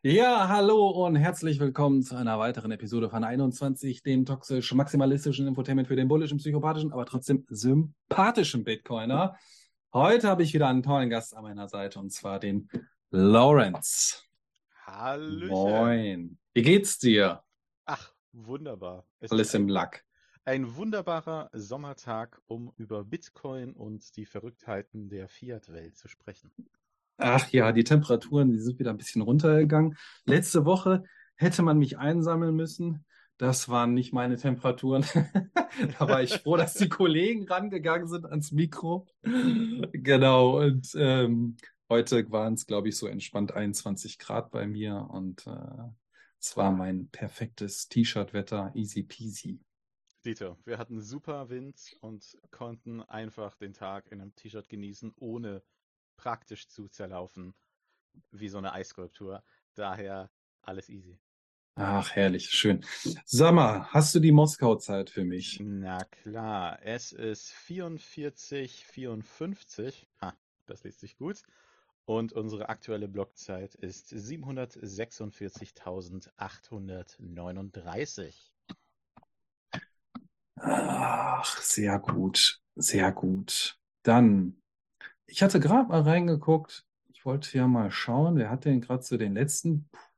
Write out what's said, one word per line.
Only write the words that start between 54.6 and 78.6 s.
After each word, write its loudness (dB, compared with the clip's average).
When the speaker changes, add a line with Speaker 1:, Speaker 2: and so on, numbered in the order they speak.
Speaker 2:
genießen, -14
ohne -12
praktisch -12
zu -20
zerlaufen -14
wie -14
so -12
eine -10
Eisskulptur. -14
Daher -10
alles -16
easy. -20
Speaker 1:
Ach, -2
herrlich, 0
schön. 0
Sag 6
mal, 4
hast 4
du 6
die 8
Moskau-Zeit 4
für -6
mich? -8
Speaker 2:
Na -8
klar, -8
es -10
ist -8
vierundvierzig -12
vierundfünfzig. -12
Ha, -10
das -18
liest -18
sich -20
gut. -12
Und -4
unsere -8
aktuelle -10
Blockzeit -10
ist -16
siebenhundertsechsundvierzigtausendachthundertneununddreißig. -14